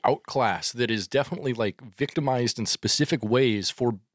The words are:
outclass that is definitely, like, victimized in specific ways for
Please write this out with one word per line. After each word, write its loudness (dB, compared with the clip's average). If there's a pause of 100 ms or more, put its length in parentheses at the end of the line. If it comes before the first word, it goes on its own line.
outclass 0
that 0
is -2
definitely, -2
like, -2
victimized -2
in -4
specific 0
ways 2
for 0 (160)